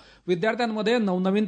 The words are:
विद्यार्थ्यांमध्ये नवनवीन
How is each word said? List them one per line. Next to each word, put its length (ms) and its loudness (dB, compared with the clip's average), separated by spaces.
विद्यार्थ्यांमध्ये 720 0
नवनवीन 500 0